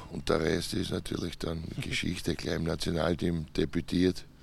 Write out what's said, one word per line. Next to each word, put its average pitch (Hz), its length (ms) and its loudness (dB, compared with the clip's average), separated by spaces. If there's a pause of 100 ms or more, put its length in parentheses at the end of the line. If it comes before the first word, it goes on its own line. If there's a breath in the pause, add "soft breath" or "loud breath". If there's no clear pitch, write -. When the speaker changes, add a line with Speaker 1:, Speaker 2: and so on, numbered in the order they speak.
(120)
Speaker 1:
und - 160 -6
der 80 120 6
Rest 82 340 2
ist 87 160 -2
natürlich - 480 -4
dann 82 340 -4
Speaker 2:
<laughs> - 80 -8
Speaker 1:
Geschichte, - 540 -2
gleich - 220 -2
im 82 80 0
Nationalteam 82 840 2 (100)
debütiert 87 680 2 (160 soft breath)